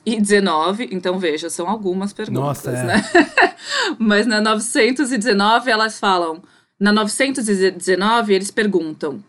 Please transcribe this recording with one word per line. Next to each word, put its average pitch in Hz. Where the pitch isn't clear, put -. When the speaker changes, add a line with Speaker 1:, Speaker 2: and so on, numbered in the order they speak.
Speaker 1:
e 220
dezenove. 196
Então, 185
veja, 165
são 175
algumas 196
perguntas, 143
Speaker 2:
Nossa, 135
é. 123
Speaker 1:
né? 208
<laughs> 466
Mas 214
na 214
novecentos 233
e 269
dezenove 220
elas 220
falam, 175
na 202
novecentos 220
e 190
dezenove 202
eles 190
perguntam: 165